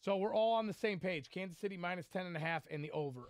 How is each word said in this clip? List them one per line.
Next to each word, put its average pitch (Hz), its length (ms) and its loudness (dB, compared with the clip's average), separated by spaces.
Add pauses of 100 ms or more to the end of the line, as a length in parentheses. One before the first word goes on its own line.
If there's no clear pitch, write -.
So 202 180 2
we're 202 160 2
all 226 200 6
on 226 120 4
the 202 80 -2
same 208 260 0
page. 175 300 -2
Kansas 185 280 -6
City 196 200 -4
minus 175 280 -2
ten 185 200 -2
and 175 100 -4
a 151 40 -2
half 165 300 0
and 151 140 -2
the 151 60 -6
over. 139 400 -4